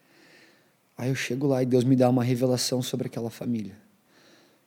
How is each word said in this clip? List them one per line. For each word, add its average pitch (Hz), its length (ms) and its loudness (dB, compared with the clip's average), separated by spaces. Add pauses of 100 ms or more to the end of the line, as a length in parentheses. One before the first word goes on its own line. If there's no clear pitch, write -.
(1000)
Aí 120 120 -4
eu 135 40 -2
chego 131 320 -4
lá 131 160 2
e 131 40 2
Deus 123 180 4
me 131 100 4
dá 127 140 6
uma 123 160 2
revelação 127 580 0
sobre 127 240 -6
aquela 117 240 -8
família. 110 460 -6 (920)